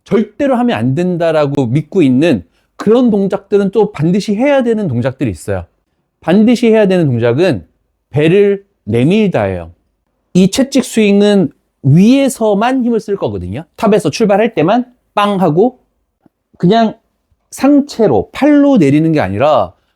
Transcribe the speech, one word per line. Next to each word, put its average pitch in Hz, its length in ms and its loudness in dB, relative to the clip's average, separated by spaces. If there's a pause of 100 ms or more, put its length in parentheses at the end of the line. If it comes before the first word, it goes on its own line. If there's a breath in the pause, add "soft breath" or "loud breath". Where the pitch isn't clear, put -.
절대로 240 520 -2
하면 240 220 -2
안 127 160 -2
된다라고 156 720 -2
믿고 156 360 -2
있는 131 420 2 (320)
그런 240 340 2
동작들은 196 600 -2
또 208 220 0
반드시 180 420 -2
해야 269 280 0
되는 214 260 -2
동작들이 123 420 -4
있어요. 90 360 -8 (540)
반드시 220 480 2
해야 220 200 4
되는 180 180 0
동작은 120 600 -2 (420)
배를 196 540 0 (200)
내밀다예요. 117 880 -2 (600)
이 190 160 4
채찍 262 340 -2
스윙은 202 680 0 (300)
위에서만 226 1000 2
힘을 233 160 -2
쓸 202 160 -6
거거든요. 101 480 -8 (120)
탑에서 214 340 0
출발할 208 440 0
때만 202 400 -2 (200)
빵 202 260 -2
하고 185 400 0 (760)
그냥 214 420 0 (520)
상체로, 262 840 0
팔로 285 460 2
내리는 156 340 2
게 151 80 0
아니라 104 540 -2 (220)